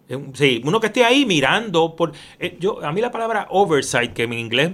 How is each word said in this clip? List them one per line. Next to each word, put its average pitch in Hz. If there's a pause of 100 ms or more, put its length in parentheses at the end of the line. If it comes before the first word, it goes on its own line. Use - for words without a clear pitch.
Eh, 127
un, 139
sí, 127
uno 170
que 220
esté 240
ahí 262
mirando. 165
Por, 165 (280)
eh, 175
yo, 175
a 151
mí 190
la 240
palabra 226
oversight, 139
que 120
en 117
inglés, 117